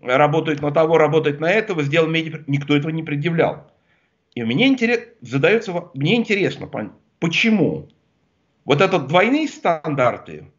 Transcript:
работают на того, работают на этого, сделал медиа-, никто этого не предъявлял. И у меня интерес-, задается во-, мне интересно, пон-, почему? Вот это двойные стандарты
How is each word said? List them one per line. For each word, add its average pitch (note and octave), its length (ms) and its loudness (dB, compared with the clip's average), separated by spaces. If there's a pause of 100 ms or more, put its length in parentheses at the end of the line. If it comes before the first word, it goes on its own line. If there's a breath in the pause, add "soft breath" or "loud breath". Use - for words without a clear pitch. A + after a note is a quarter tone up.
работают D3 600 2
на D3 100 -2
того, D#3+ 260 4
работают D3+ 440 2
на E3 100 0
этого, G3+ 320 0
сделал D#3 240 2
медиа-, D#3+ 400 -4
никто C#3+ 260 0
этого D3 180 0
не D#3+ 120 -6
предъявлял. D3 680 -2 (640)
И A#2+ 100 -6
у - 20 -4
меня C3+ 220 2
интерес-, A#3 420 0 (100)
задается D#3+ 540 0
во-, E3+ 200 -8
мне D3+ 220 0
интересно, G3 520 -2
пон-, G#2+ 260 -10 (260)
почему? E3+ 680 0 (760)
Вот C#3+ 160 0
это F#3+ 180 4
двойные F#3+ 520 2
стандарты B2+ 960 -2 (140)